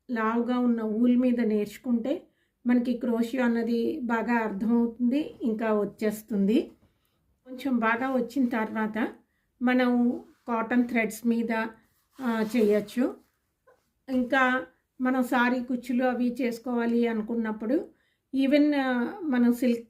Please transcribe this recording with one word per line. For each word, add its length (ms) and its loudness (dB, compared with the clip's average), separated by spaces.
లావుగా 480 0
ఉన్న 220 0
ఊల్ 360 2
మీద 240 2
నేర్చుకుంటే 840 -2
మనకి 260 2
క్రోషియో 520 -2
అన్నది 560 0
బాగా 340 -2
అర్థమవుతుంది, 1080 0
ఇంకా 380 0
వచ్చేస్తుంది. 880 0
కొంచెం 320 -4
బాగా 340 0
వచ్చిన 340 0
తర్వాత 640 -2
మనం 580 2
కాటన్ 400 0
థ్రెడ్స్ 380 -2
మీద, 260 0
ఆ, 240 0
చేయొచ్చు. 600 2
ఇంకా 580 2
మనం 220 2
సారీ 420 2
కుచ్చులు 400 -2
అవి 360 0
చేసుకోవాలి 640 0
అనుకున్నప్పుడు 840 -2
even, 380 4
ఆ, 480 -2
మనం 300 2
సిల్క్ 380 0